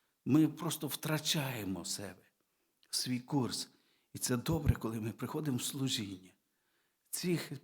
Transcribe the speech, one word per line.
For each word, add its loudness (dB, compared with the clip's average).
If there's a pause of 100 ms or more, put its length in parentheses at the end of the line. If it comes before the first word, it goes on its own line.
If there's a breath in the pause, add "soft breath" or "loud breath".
(240 soft breath)
Ми 8
просто -4
втрачаємо -2
себе, -8 (680)
свій 0
курс. 0 (440 soft breath)
І -10
це 2
добре, 4
коли -2
ми -2
приходимо -2
в -4
служіння. -4 (800)
Цих -2